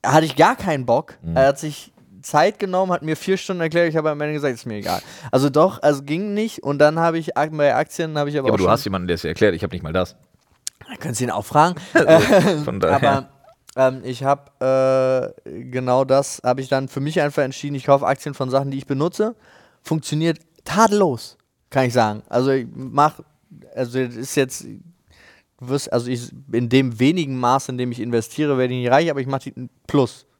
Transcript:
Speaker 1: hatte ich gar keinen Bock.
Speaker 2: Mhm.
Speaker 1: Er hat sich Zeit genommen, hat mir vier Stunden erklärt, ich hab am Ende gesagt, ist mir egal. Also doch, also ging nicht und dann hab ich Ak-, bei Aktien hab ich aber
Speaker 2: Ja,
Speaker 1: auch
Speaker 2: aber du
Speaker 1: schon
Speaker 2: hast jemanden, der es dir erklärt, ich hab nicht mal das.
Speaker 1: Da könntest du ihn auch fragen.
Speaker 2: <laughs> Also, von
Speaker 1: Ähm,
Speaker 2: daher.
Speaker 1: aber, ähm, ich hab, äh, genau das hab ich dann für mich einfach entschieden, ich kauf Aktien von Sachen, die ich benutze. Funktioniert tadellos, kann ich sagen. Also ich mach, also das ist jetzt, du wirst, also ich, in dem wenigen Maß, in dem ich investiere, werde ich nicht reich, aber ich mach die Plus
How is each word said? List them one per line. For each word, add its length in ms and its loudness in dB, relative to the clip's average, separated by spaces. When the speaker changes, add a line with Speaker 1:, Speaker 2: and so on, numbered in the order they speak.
Speaker 1:
hatte 200 4
ich 120 -6
gar 180 6
keinen 300 -4
Bock. 360 0
Speaker 2:
Mhm. 140 -6
Speaker 1:
Er 120 6
hat 120 0
sich 320 -12
Zeit 380 0
genommen, 320 -2
hat 100 -2
mir 160 -2
vier 200 -2
Stunden 240 -6
erklärt, 280 2
ich 80 -4
hab 80 -2
am 160 -2
Ende 120 -4
gesagt, 200 -2
ist 120 -12
mir 100 -6
egal. 260 -4
Also 180 4
doch, 320 2
also 220 2
ging 300 -6
nicht 300 -6
und 160 -4
dann 200 4
hab 160 2
ich 220 -6
Ak-, 180 -2
bei 200 2
Aktien 420 -4
hab 100 -2
ich 100 -4
aber 100 0
Speaker 2:
Ja, 40 2
Speaker 1:
auch 20 2
Speaker 2:
aber 40 0
du 80 0
Speaker 1:
schon 60 4
Speaker 2:
hast 140 2
jemanden, 220 -4
der 80 0
es 60 -10
dir 80 -6
erklärt, 260 2
ich 80 -6
hab 80 -6
nicht 120 -10
mal 100 -8
das. 220 -2
Speaker 1:
Da 100 -14
könntest 240 -8
du 40 -2
ihn 60 -4
auch 140 -6
fragen. 300 2
Speaker 2:
<laughs> 80 -20
Also, 720 6
von 100 -6
Speaker 1:
Ähm, 60 -6
Speaker 2:
daher. 300 2
Speaker 1:
aber, 180 -2
ähm, 260 0
ich 220 -8
hab, 360 -4
äh, 680 2
genau 580 -2
das 400 0
hab 160 2
ich 80 -8
dann 220 -2
für 100 -6
mich 220 -2
einfach 220 0
entschieden, 320 -6
ich 100 -8
kauf 180 6
Aktien 320 -2
von 140 -4
Sachen, 220 0
die 60 -6
ich 80 -10
benutze. 500 -2
Funktioniert 580 -2
tadellos, 720 0
kann 160 2
ich 80 -2
sagen. 340 0
Also 240 0
ich 220 -2
mach, 460 0
also 320 -4
das 100 -12
ist 200 -10
jetzt, 300 -2
du 140 -16
wirst, 240 -2
also 180 -2
ich, 200 -8
in 160 0
dem 320 2
wenigen 400 0
Maß, 300 0
in 80 -8
dem 160 -4
ich 80 -10
investiere, 560 -2
werde 160 0
ich 80 -4
nicht 100 0
reich, 180 4
aber 120 -2
ich 60 -6
mach 120 -4
die 140 -12
Plus 380 0